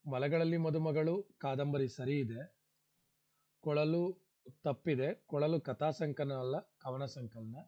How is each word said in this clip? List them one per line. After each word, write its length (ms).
ಮಲಗಳಲ್ಲಿ 460
ಮದುಮಗಳು 640
ಕಾದಂಬರಿ 640
ಸರಿ 320
ಇದೆ, 380
ಕೊಳಲು 720
ತಪ್ಪಿದೆ, 500
ಕೊಳಲು 460
ಕಥಾ 300
ಸಂಕಲನ 420
ಅಲ್ಲ, 280
ಕವನ 460
ಸಂಕಲನ 500